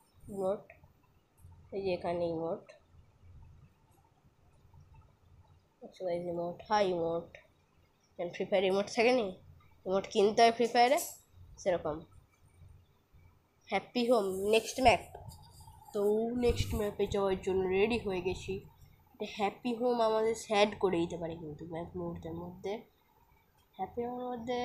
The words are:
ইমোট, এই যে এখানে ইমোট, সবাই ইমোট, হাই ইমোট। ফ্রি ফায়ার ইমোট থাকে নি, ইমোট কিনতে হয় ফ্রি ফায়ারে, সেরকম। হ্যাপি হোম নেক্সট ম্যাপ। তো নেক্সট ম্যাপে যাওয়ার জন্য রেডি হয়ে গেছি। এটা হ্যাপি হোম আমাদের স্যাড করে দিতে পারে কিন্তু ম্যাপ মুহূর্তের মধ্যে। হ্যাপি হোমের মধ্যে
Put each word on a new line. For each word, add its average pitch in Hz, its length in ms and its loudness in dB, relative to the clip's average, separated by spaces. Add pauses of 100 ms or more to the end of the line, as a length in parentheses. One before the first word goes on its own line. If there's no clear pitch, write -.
(280)
ইমোট, 196 440 -4 (1000)
এই 202 100 -6
যে 190 100 0
এখানে 175 340 -2
ইমোট, 165 460 -4 (3250)
সবাই 175 180 -4
ইমোট, 175 520 -6
হাই 208 220 2
ইমোট। 170 480 -2 (960)
ফ্রি 196 100 -4
ফায়ার 190 200 2
ইমোট 196 220 2 (100)
থাকে 240 160 4
নি, 233 160 2 (580)
ইমোট 196 240 0
কিনতে 214 320 4
হয় 233 100 8
ফ্রি 233 140 2
ফায়ারে, 240 320 6 (600)
সেরকম। 165 420 -2 (1700)
হ্যাপি 233 400 -2
হোম 196 440 2
নেক্সট 226 300 2
ম্যাপ। 226 200 8 (920)
তো 214 380 2
নেক্সট 240 440 0
ম্যাপে 208 320 0
যাওয়ার 196 360 0
জন্য 185 260 0
রেডি 208 300 2
হয়ে 185 220 -4
গেছি। 185 400 -6 (540)
এটা 214 120 -10 (100)
হ্যাপি 214 380 -2
হোম 240 260 0
আমাদের 220 340 2
স্যাড 208 440 2
করে 180 200 2
দিতে 170 180 -2
পারে 165 200 -8
কিন্তু 160 300 -12
ম্যাপ 170 300 -10
মুহূর্তের 170 380 -8
মধ্যে। 185 480 -8 (920)
হ্যাপি 190 280 -6
হোমের 247 220 -8
মধ্যে 247 280 -6 (100)